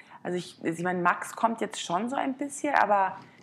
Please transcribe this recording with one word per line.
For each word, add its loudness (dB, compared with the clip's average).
Also -4
ich, -10
ich -2
meine, 0
Max 2
kommt 0
jetzt -4
schon 0
so -4
ein 0
bisschen, -2
aber, 4